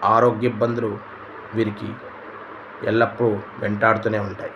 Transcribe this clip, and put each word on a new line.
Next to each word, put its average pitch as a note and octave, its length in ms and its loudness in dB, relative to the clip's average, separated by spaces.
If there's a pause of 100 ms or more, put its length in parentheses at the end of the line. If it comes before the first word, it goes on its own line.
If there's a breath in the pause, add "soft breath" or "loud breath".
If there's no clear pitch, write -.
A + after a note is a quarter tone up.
ఆరోగ్య A2+ 420 6
ఇబ్బందులు A2+ 520 0 (560)
వీరికి G#2 380 -2 (920)
ఎల్లప్పుడూ A2+ 560 2 (180)
వెంటాడుతూనే G#2+ 600 2
ఉంటాయి. G2+ 380 -6